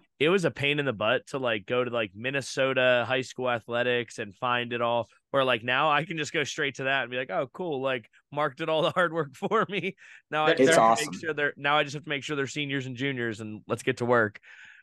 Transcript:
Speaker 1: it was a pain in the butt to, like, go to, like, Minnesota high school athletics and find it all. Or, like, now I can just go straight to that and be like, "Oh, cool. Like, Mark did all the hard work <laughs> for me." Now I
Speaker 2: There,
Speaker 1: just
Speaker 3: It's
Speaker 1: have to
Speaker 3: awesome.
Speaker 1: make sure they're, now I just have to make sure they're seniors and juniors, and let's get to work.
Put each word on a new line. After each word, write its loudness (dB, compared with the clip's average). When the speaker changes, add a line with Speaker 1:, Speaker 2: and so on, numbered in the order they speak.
Speaker 1:
it 4
was 4
a 2
pain 0
in 0
the 0
butt 0
to, -4
like, -2
go 0
to, -6
like, -4
Minnesota 0
high 0
school -4
athletics -2
and -8
find -2
it -2
all. 0
Or, 4
like, 2
now 2
I 2
can -8
just -6
go 0
straight -4
to -6
that 0
and -6
be -4
like, -6
"Oh, -2
cool. -4
Like, -4
Mark -2
did -4
all 2
the 2
hard 2
work -4
<laughs> -20
for 0
me." -6
Now 0
I 4
Speaker 2:
There, 6
Speaker 1:
just 6
Speaker 3:
It's 6
Speaker 1:
have 8
to 8
Speaker 3:
awesome. 6
Speaker 1:
make -8
sure -6
they're, -2
now 0
I 2
just -10
have -10
to -16
make -4
sure -4
they're -2
seniors -4
and -8
juniors, -2
and -10
let's -4
get 0
to -2
work. 4